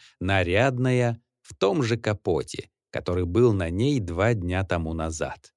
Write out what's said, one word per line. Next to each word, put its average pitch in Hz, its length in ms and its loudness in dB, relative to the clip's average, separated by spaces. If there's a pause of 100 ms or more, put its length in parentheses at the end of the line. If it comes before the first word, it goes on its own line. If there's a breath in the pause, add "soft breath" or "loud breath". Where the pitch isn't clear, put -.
(220 soft breath)
нарядная, 117 1000 2 (200)
в - 120 -20
том 190 300 2
же 117 140 0
капоте, 95 720 -4 (220)
который 90 340 -2
был 117 260 4
на 90 180 0
ней 123 300 0
два 92 340 0
дня 92 300 -2
тому 85 300 -2
назад. 80 640 -8